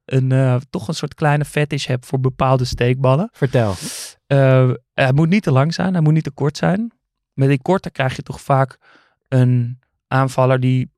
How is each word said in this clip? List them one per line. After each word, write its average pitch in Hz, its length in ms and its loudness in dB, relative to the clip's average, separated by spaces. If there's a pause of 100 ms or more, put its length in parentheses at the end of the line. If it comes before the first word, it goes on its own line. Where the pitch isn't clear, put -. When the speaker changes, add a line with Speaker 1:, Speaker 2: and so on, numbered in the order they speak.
Speaker 1:
een, 131 280 0
eh, 131 240 2 (140)
toch - 180 -10
een 165 60 -6
soort - 200 -8
kleine 147 300 0
fetish 147 420 -4
heb 127 180 -4
voor 135 160 -4
bepaalde 131 440 0
steekballen. 131 680 0
Speaker 2:
Vertel. 117 420 0 (520)
Speaker 1:
Eh, 131 440 4 (240)
hij 131 180 0
moet 160 160 2
niet 208 140 2
te - 100 -2
lang 139 220 2
zijn, 185 180 -2
hij 175 100 0
moet 151 100 4
niet 156 120 0
te 151 60 -6
kort 143 260 -4
zijn. 196 360 -2 (400)
Met 135 160 0
die 139 140 0
korte 185 280 -2
krijg 131 260 -4
je - 60 -12
toch - 180 -12
vaak 135 380 -2 (500)
een 123 520 0 (280)
aanvaller 131 520 0
die 127 380 -2